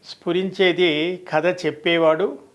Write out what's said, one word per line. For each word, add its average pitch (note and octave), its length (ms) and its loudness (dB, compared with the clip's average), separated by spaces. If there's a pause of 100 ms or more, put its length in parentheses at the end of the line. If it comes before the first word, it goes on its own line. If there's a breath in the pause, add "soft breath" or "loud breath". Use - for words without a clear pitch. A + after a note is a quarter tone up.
స్ఫురించేది F3+ 1300 0
కథ E3 340 0
చెప్పేవాడు E3 720 0 (160)